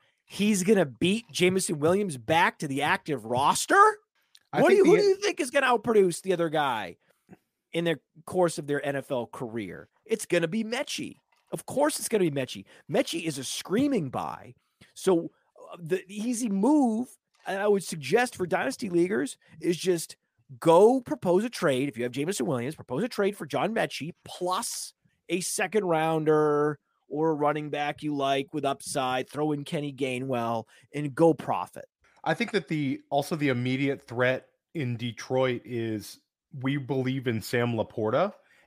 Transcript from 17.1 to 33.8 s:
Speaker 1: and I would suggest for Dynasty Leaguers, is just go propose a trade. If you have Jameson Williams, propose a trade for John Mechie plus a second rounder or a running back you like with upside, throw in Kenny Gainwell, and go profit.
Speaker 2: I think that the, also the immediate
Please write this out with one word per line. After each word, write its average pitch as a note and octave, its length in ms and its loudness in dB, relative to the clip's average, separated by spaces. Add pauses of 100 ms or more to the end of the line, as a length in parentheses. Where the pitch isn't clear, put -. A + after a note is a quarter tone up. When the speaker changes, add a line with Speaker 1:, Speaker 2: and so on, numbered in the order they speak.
Speaker 1:
and F#3+ 140 -6
I G#3 60 0
would G3 160 4
suggest E3+ 540 0
for F3+ 100 -4
Dynasty G3+ 420 -2
Leaguers, F#3 480 0 (240)
is E3 160 0
just E3+ 400 -2 (440)
go G#3 400 8
propose G3+ 420 0
a A#3+ 80 -4
trade. C#3+ 380 0
If - 80 -10
you A#2 80 -4
have B2 80 -6
Jameson E3+ 340 -4
Williams, C3+ 300 -4
propose C3 260 -6
a B3 60 -4
trade G3+ 280 -2
for F3 100 -12
John D3 280 -2
Mechie E3+ 380 -4 (120)
plus - 680 -6 (360)
a F3+ 120 -2
second F#3+ 460 -2
rounder D3+ 920 2 (300)
or D#3 220 0
a D#3 40 0
running D3 360 -2
back D3 320 -4
you D3+ 120 -4
like C#3 380 0
with D3 120 -6
upside, C3 640 -2
throw D3+ 240 -2
in C#3+ 120 -4
Kenny D3 280 -6
Gainwell, B2 720 -2 (300)
and C#3+ 200 -6
go E3 200 6
profit. - 520 -6 (360)
Speaker 2:
I D#3+ 120 0
think A3 180 -4
that G3 160 -2
the, D3 320 -2 (100)
also C#3+ 240 -2
the D3 140 0
immediate C3 580 -2